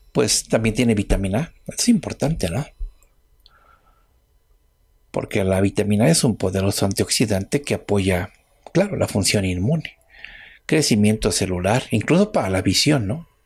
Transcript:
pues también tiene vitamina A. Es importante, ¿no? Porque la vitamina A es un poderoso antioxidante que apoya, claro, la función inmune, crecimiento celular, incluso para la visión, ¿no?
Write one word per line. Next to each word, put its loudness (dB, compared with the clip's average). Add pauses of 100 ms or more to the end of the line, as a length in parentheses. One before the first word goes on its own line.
(120)
pues 0
también 0
tiene 2
vitamina -2 (140)
A. -14
Es -2
importante, 0
¿no? -4 (2500)
Porque -2
la 2
vitamina 0
A 6
es 2
un 0
poderoso 0
antioxidante -2
que -4
apoya, 0 (420)
claro, 0
la 0
función 0
inmune, -2 (680)
crecimiento 2
celular, 0
incluso 2
para -2
la 0
visión, 0
¿no? -6 (180)